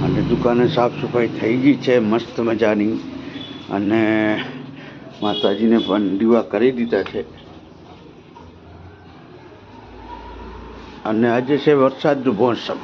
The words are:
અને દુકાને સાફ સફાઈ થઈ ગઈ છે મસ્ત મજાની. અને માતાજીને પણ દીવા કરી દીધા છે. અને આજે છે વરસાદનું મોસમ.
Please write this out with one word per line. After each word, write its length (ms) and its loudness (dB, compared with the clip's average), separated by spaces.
અને 180 2
દુકાને 460 2
સાફ 240 2
સફાઈ 360 -2
થઈ 300 -2
ગઈ 180 4
છે 240 2
મસ્ત 400 -2
મજાની. 540 2
અને 300 0
માતાજીને 560 2
પણ 400 0
દીવા 240 4
કરી 300 2
દીધા 320 0
છે. 180 -6
અને 240 2
આજે 280 2
છે 160 4
વરસાદનું 600 2
મોસમ. 480 0